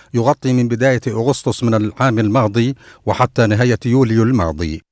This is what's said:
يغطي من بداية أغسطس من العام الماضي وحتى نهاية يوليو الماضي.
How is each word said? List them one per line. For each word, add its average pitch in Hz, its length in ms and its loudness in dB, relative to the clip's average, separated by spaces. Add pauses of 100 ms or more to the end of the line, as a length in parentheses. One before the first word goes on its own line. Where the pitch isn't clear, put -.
(140)
يغطي 127 400 0
من 123 140 0
بداية 120 400 0
أغسطس 117 560 -2
من 113 100 0
العام 110 460 -2
الماضي 117 560 0 (300)
وحتى 117 420 0
نهاية 113 380 0
يوليو 117 380 2
الماضي. 82 580 -2 (100)